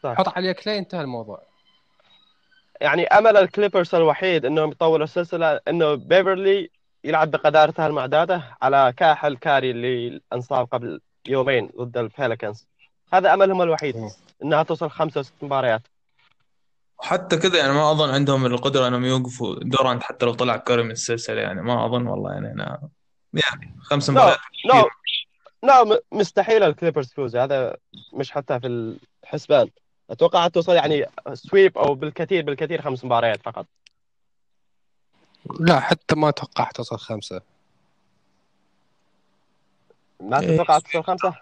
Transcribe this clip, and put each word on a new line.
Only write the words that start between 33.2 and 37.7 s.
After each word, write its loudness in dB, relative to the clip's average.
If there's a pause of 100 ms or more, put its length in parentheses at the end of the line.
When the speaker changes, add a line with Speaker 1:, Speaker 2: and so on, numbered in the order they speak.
Speaker 1:
فقط. -12 (1900)
Speaker 2:
لا، 4
حتى -2
ما 2
أتوقع -4
توصل -12
خمسة. -12 (2750)